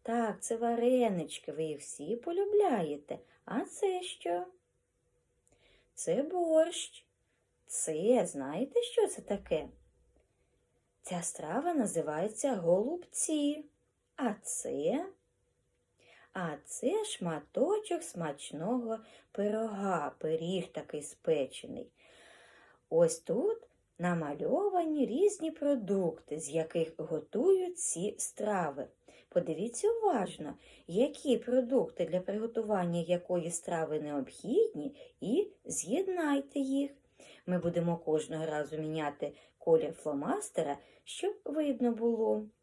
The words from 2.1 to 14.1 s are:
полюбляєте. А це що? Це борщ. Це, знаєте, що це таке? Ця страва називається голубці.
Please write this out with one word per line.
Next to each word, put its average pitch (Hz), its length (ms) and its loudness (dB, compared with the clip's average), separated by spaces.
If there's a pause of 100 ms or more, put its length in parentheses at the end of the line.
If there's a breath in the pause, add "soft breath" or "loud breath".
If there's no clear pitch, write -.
полюбляєте. 330 1040 2 (260 loud breath)
А 214 160 -2
це 370 420 -2
що? 359 420 -4 (1500 soft breath)
Це 196 300 0
борщ. 330 840 2 (640)
Це, 180 580 2
знаєте, 156 560 -2
що 480 260 2
це - 140 -8
таке? 165 460 -2 (1300)
Ця 175 200 -6
страва 226 520 -2
називається 202 840 0
голубці. 294 1080 0 (500)